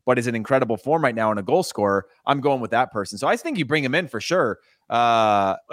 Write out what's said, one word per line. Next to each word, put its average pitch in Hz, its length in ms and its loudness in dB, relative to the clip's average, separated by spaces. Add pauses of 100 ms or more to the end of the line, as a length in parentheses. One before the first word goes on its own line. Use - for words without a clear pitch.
but 127 140 2
is 120 80 -2
in 120 80 -2
incredible 117 420 0
form 156 260 -2
right 127 120 0
now 110 160 0
and 104 100 0
a - 20 -8
goal 143 200 2
scorer. 98 440 0 (200)
I'm 143 140 0
going 135 200 0
with 113 120 -6
that 123 200 0
person. 104 240 -6
So 127 100 -4
I 202 100 2
think 294 220 -6
you 156 60 0
bring 143 200 0
him 127 100 -2
in 170 140 0
for 110 120 -8
sure. 143 380 0 (300)
Uh, 110 680 2 (180)